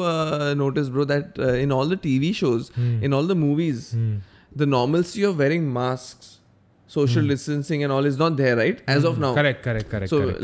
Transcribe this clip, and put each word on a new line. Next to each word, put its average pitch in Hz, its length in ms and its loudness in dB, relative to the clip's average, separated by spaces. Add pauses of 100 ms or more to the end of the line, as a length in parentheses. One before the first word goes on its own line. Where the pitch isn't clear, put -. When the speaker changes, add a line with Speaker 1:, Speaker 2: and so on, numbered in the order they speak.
Speaker 1:
uh, 156 560 0
notice, 139 320 0
bro, 135 160 0
that, 143 340 -2
uh, 127 140 2 (140)
in 143 40 0
all 131 160 2
the 185 100 0
T 135 220 0
V 156 140 0
shows, 131 380 0
Speaker 2:
Hmm. 120 380 -2
Speaker 1:
in 139 40 2
all 139 120 2 (100)
the - 0 - (120)
movies, 147 460 -2
Speaker 2:
Hmm. 113 220 0 (480)
Speaker 1:
the 143 40 2
normalcy 151 560 2
of 196 160 0
wearing 147 340 2
masks, 127 580 -6 (640)
social 127 280 2
Speaker 2:
Hmm. 143 60 2
Speaker 1:
distancing 143 560 -2
and 139 140 -2
all 139 140 2
is 131 100 -4
not 165 140 2
there, 127 200 2
right? 120 240 0 (160)
As 143 80 2
of 165 120 2
Speaker 2:
Hmm. 160 100 -2
Speaker 1:
now. 127 80 0
Speaker 2:
Correct, 147 340 0
correct, 110 220 -4
correct, 98 200 -4
Speaker 1:
So, 147 120 2
Speaker 2:
correct, 127 200 -2